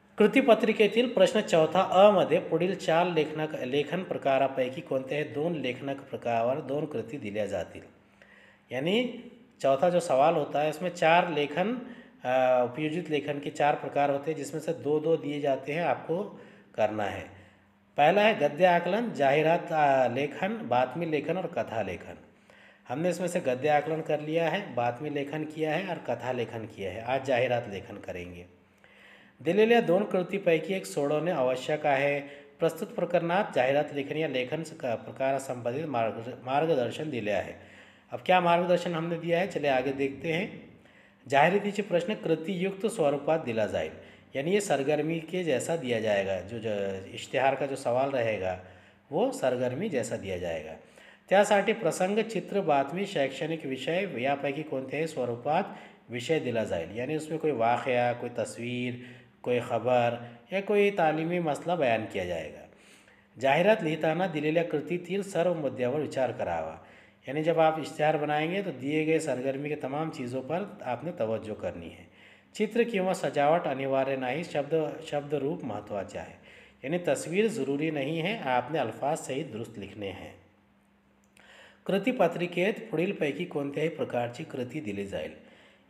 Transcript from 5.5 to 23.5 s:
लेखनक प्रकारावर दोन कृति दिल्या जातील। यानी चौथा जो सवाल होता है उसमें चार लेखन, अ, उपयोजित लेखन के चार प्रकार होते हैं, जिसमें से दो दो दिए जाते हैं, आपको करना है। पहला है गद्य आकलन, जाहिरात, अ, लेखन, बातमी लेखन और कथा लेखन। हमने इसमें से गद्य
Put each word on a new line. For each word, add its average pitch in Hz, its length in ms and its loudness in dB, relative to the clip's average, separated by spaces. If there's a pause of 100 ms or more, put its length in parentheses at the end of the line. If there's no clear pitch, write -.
लेखनक 135 460 -4
प्रकारावर 120 600 -2
दोन 143 240 -4
कृति 120 320 -8
दिल्या 107 280 -4
जातील। 87 360 -6 (920)
यानी 196 520 -2 (380)
चौथा 139 280 4
जो 175 100 4
सवाल 156 360 6
होता 143 240 0
है 151 100 2
उसमें 175 200 -4
चार 170 400 6
लेखन, 147 400 0 (560)
अ, 127 460 4
उपयोजित 151 380 -4
लेखन 147 300 -2
के 143 100 -8
चार 147 260 2
प्रकार 143 340 0
होते 139 220 -2
हैं, 151 60 -4
जिसमें 143 240 -6
से 160 120 -4
दो 147 260 0
दो 160 180 2
दिए 143 220 -4
जाते 143 340 0
हैं, 170 100 -2
आपको 165 580 -2 (340)
करना 107 280 0
है। 95 400 -8 (540)
पहला 170 240 6
है 208 180 4
गद्य 147 260 4
आकलन, 180 460 2
जाहिरात, 151 600 2
अ, 135 420 4
लेखन, 180 540 -4
बातमी 127 380 0
लेखन 156 320 -2
और 175 100 -4
कथा 110 340 -4
लेखन। 87 360 -8 (680)
हमने 156 220 -2
इसमें 175 180 -2
से 175 120 -2
गद्य 127 280 0